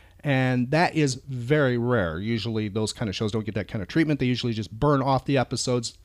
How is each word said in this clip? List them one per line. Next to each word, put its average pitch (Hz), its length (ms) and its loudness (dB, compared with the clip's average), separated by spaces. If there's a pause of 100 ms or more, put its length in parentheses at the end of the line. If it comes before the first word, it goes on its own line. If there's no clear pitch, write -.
(240)
and 127 480 2
that 156 240 2
is 143 180 2 (140)
very 127 500 2
rare. 110 400 2
Usually, 110 480 -2
those 107 260 -2
kind 117 160 -4
of 92 60 -4
shows 110 160 -2
don't 104 160 -4
get 107 80 -8
that 104 140 -4
kind 107 140 -6
of 87 60 -6
treatment. 156 300 2
They 131 80 0
usually 123 260 0
just 107 200 -6
burn 139 280 2
off 131 240 2
the 139 140 2
episodes, 123 680 -2